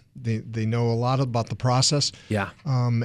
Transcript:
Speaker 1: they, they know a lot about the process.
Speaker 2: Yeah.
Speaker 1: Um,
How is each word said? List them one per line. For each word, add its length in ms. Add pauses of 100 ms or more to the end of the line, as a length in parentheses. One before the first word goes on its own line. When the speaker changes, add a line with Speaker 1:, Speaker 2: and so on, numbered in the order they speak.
(160)
Speaker 1:
they, 220
they 300
know 240
a 20
lot 260
about 300
the 60
process. 560 (160)
Speaker 2:
Yeah. 240 (120)
Speaker 1:
Um, 420